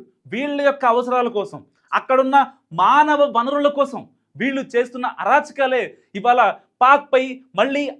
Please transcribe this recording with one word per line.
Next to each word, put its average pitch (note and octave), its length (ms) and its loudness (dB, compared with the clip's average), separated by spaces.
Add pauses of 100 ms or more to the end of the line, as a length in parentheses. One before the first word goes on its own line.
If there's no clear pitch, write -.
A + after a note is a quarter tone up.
(280)
వీళ్ళ C#4+ 340 -6
యొక్క C#4+ 240 -4
అవసరాల B3 420 0
కోసం F#3+ 380 -8 (280)
అక్కడున్న C4 580 0 (220)
మానవ C#4+ 640 2
వనరుల C#4 320 0
కోసం C#4 400 -4 (300)
వీళ్ళు C4 240 -4
చేస్తున్న B3 440 -4
అరాచకాలే B3+ 920 -2 (180)
ఇవాళ A3 380 2 (280)
పాక్పై C4 600 2 (140)
మళ్ళీ C#4 440 -2